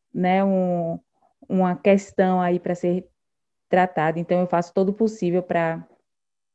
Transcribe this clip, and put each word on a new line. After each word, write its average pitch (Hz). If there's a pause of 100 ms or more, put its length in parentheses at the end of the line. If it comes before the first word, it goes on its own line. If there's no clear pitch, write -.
(140)
né, 185
um, 180 (480)
uma 185
questão 190
aí 180
pra 180
ser 180 (600)
tratada, 170
então 175
eu 180
faço 170
todo 190
o 202
possível 202
pra, 170 (680)